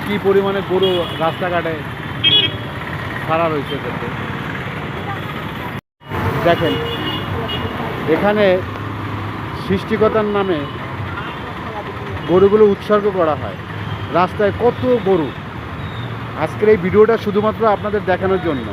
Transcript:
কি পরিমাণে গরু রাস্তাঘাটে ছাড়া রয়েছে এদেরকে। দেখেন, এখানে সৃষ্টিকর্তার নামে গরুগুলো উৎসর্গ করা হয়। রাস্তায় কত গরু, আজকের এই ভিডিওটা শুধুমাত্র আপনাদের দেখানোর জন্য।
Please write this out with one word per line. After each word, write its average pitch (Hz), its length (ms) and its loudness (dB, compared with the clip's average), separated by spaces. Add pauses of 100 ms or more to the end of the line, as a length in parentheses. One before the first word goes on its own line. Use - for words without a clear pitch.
কি 202 120 -2 (100)
পরিমাণে 196 360 4 (100)
গরু 185 200 4 (320)
রাস্তাঘাটে 165 500 0 (1500)
ছাড়া 160 220 2
রয়েছে 147 300 -2
এদেরকে। 123 300 -6 (2500)
দেখেন, 165 260 2 (1400)
এখানে 208 300 4 (1200)
সৃষ্টিকর্তার 214 600 2 (100)
নামে 190 220 0 (1700)
গরুগুলো 196 340 8 (100)
উৎসর্গ 208 320 2 (140)
করা 156 220 4
হয়। 98 160 -6 (600)
রাস্তায় 185 360 2 (100)
কত 240 200 2 (240)
গরু, 165 220 2 (1120)
আজকের 185 300 0
এই 208 120 4
ভিডিওটা 214 300 6 (100)
শুধুমাত্র 208 360 0 (140)
আপনাদের 202 260 -2 (100)
দেখানোর 185 360 2
জন্য। 131 260 -2